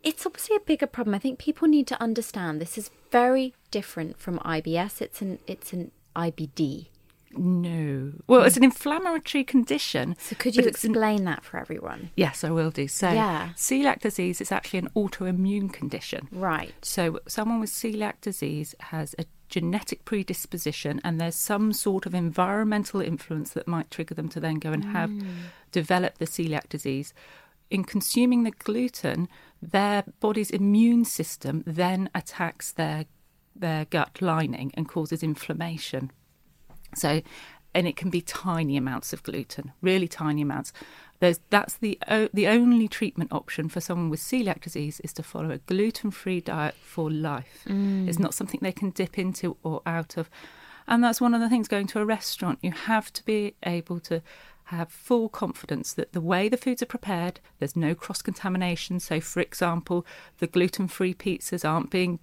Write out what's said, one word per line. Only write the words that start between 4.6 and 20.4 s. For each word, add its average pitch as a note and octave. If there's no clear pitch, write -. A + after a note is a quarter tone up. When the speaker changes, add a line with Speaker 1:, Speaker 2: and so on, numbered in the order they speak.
Speaker 1:
B E3
S. F#3+
It's -
an, F#3+
it's -
an F3
I E3+
B D#3
D. C#3+
Speaker 2:
No. E3
Well, B3
it's -
Speaker 1:
Mm. -
Speaker 2:
an A#3+
inflammatory D4+
condition, A#3+
Speaker 1:
So -
could A#3
Speaker 2:
but B3
Speaker 1:
you A3+
Speaker 2:
it's -
an A3
Speaker 1:
explain G#3+
that E3
for -
everyone? -
Speaker 2:
Yes, D#3+
I D#3
will D#3+
do. C#3
So F3+
Speaker 1:
Yeah. F#3
Speaker 2:
celiac C4+
disease F3+
is F#3
actually -
an F3
autoimmune F#3+
condition. -
Speaker 1:
Right. F3
Speaker 2:
So E3+
someone A3+
with G#3+
celiac G#3+
disease D3+
has D#3+
a E3
genetic F3
predisposition, F3